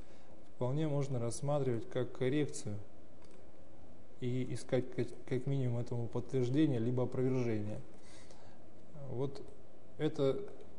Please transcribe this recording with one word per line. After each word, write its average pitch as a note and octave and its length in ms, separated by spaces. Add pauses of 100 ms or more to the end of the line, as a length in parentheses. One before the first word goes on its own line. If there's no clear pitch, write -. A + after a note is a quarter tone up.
(560)
вполне C#3+ 320
можно C3+ 320
рассматривать B2+ 720
как B2+ 240
коррекцию C3 640 (1400)
и B2+ 320
искать B2+ 420
как, A#2+ 120 (200)
как B2+ 180
минимум B2+ 340
этому A#2+ 280
подтверждение B2+ 720
либо B2 240
опровержение. A#2+ 760 (1300)
Вот C3 300 (560)
это C#3+ 420 (400)